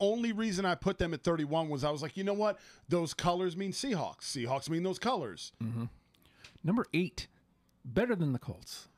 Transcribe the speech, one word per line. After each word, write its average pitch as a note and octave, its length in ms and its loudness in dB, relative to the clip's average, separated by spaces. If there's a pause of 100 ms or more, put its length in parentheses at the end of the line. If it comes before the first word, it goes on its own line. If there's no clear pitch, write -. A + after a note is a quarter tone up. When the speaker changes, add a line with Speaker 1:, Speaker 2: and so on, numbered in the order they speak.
Speaker 1:
only A3+ 320 2
reason G3+ 320 0
I F3+ 120 4
put F#3+ 220 0
them E3+ 140 2
at D3+ 120 -4
thirty-one D#3+ 440 2
was D3 160 -2
I D3 60 2
was D3+ 120 -4
like, D#3 140 -6
"You F#3+ 80 -2
know G3+ 100 2
what? G#3 240 2 (300)
Those E3+ 260 2
colors F3+ 420 2
mean F#3+ 160 -2
Seahawks. F3+ 500 -2
Seahawks C3 480 -2
mean E3 140 0
those F#3 140 0
colors." D#3 540 -2 (100)
Speaker 2:
Mm-hmm. A#2 220 -2 (800)
Number G#3 300 2
eight, F3 320 -2 (580)
better G#3 300 0
than E3 180 2
the B2 60 0
Colts. - 600 -12